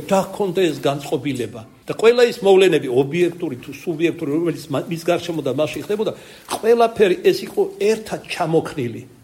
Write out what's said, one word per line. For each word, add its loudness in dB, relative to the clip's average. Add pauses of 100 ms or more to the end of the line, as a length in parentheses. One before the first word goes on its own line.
დაჰქონდა -2
ეს 0
განწყობილება. -4 (200)
და -10
ყველა 6
ის 0
მოვლენები, 6
ობიექტური 0
თუ -16
სუბიექტური, -4
რომელიც -2
მა-, -4
მის -8
გარშემო -2
და -4
მასში -4
ხდებოდა, -4 (340)
ყველაფერი 2
ეს 4
იყო -2 (120)
ერთად -2
ჩამოქნილი -2 (220)